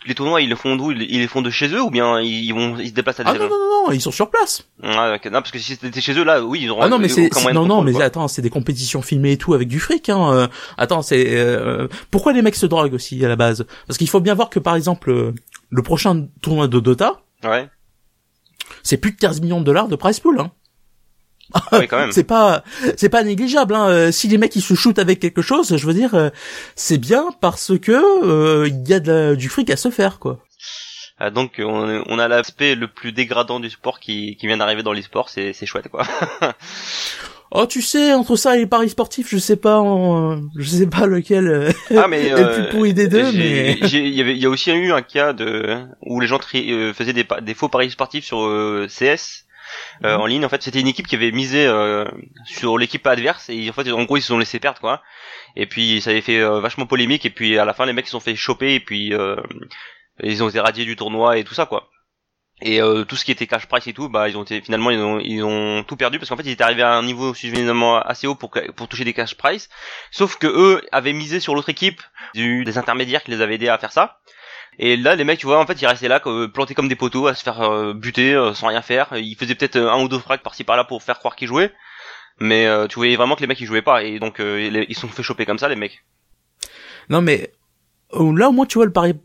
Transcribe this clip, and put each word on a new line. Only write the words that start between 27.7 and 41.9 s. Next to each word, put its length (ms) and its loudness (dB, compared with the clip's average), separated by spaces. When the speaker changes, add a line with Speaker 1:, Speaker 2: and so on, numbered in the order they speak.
Speaker 2:
que, 140 2
euh, 440 4
il 200 -4
y 60 6
a 60 4
de 120 0
la, 220 4
du 160 -4
fric 180 0
à 80 2
se 140 0
faire, 280 0
quoi. 200 -6
Speaker 1:
Ah, 120 -4
donc, 280 -4
on, 480 -2
on 120 -4
a 100 2
l'aspect 460 0
le 140 -6
plus 240 -12
dégradant 480 -2
du 80 -10
sport 320 -10
qui, 360 -8
qui 100 -10
vient 100 0
d'arriver 260 0
dans 120 -2
l'e-sport, 340 -4
c'est, 240 -6
c'est 140 -12
chouette, 220 -8
quoi. 160 -4
<laughs> 140 -2
Speaker 2:
Oh, 120 2
tu 160 -4
sais, 320 2
entre 220 2
ça 200 4
et 40 4
les 60 0
paris 220 2
sportifs, 420 -4
je 60 -2
sais 200 2
pas, 220 4
en, 600 2
je 80 -6
sais 220 4
pas 200 0
lequel, 420 2
euh, 220 2